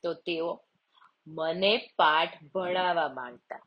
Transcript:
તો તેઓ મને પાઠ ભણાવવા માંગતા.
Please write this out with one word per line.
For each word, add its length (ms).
તો 100
તેઓ 500
મને 500
પાઠ 460
ભણાવવા 680
માંગતા. 540